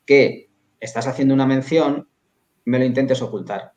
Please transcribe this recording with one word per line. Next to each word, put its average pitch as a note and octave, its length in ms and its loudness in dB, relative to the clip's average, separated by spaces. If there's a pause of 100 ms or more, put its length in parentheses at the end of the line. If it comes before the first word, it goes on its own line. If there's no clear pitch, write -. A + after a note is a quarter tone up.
que C3+ 460 2 (280)
estás - 280 -8
haciendo C3+ 260 0
una C3+ 140 2
mención, C#3+ 600 0 (560)
me B2 140 0
lo C3 80 2
intentes B2+ 380 0
ocultar. G2 540 -10